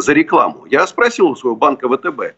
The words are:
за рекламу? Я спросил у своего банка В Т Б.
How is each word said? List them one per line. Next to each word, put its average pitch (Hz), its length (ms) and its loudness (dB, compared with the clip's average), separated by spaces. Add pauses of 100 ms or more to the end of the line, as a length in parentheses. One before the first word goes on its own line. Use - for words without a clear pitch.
за 113 120 0
рекламу? 147 580 0
Я 160 160 2
спросил 233 420 0
у 120 80 -4
своего 117 200 -4
банка 131 320 0
В 113 100 0
Т 175 120 -8
Б. 110 280 -10